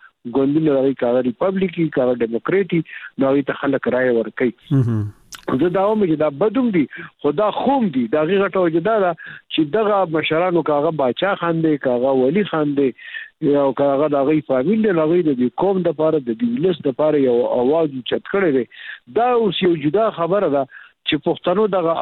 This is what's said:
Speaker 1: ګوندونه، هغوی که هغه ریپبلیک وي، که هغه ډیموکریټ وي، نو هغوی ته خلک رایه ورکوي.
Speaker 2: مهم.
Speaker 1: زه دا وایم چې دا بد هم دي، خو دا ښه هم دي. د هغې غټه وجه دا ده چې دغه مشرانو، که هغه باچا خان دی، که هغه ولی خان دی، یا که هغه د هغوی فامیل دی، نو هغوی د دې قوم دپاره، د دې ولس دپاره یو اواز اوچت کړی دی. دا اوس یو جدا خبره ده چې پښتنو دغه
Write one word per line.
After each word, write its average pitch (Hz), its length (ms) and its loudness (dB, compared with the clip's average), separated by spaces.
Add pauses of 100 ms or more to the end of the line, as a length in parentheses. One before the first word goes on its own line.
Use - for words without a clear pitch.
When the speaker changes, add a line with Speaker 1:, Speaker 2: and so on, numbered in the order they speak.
(300)
Speaker 1:
ګوندونه، 143 420 2
هغوی 135 220 2
که 127 140 -2
هغه 123 140 2
ریپبلیک 180 560 -2
وي، 160 120 0
که 147 120 -2
هغه 127 120 2
ډیموکریټ 120 600 -2
وي، 165 100 2 (360)
نو 135 80 2
هغوی 139 140 2
ته 135 120 -4
خلک 139 340 -4
رایه 127 240 0
ورکوي. 113 420 -2 (180)
Speaker 2:
مهم. 113 420 0 (460)
Speaker 1:
زه 175 100 2
دا 190 180 0
وایم 214 180 0
چې 156 120 0
دا 151 120 0
بد 196 280 0
هم 247 120 2
دي، 165 180 2 (340)
خو 147 100 0
دا 196 200 0
ښه - 180 -2
هم 262 180 2
دي. 127 200 -2
د 117 80 -2
هغې 160 280 2
غټه 190 140 -2
وجه 175 220 2
دا 214 200 2
ده 180 120 2 (420)
چې - 80 2
دغه 196 440 0
مشرانو، 160 580 0
که 151 100 0
هغه 147 180 0
باچا 151 440 -2
خان 170 260 -2
دی، 156 160 2
که 139 120 -4
هغه 123 220 2 (100)
ولی 160 220 2
خان 151 300 -2
دی، 135 200 2 (480)
یا 143 360 2
که 143 60 0
هغه 143 240 2
د 147 80 -2
هغوی 143 320 2
فامیل 147 340 0
دی، 214 80 2
نو 165 120 0
هغوی 170 220 2
د 147 140 0
دې 123 200 0
قوم 190 240 0
دپاره، 156 380 0
د 123 120 -6
دې 113 120 -6
ولس 135 420 -2
دپاره 151 320 0
یو 123 280 2
اواز 131 500 0
اوچت 120 380 -6
کړی 196 180 2
دی. 123 140 0 (500)
دا 240 160 2
اوس 208 320 0
یو 175 120 2
جدا 160 340 0
خبره 170 400 0
ده 139 180 0 (400)
چې - 80 0 (120)
پښتنو 180 400 0
دغه 175 340 0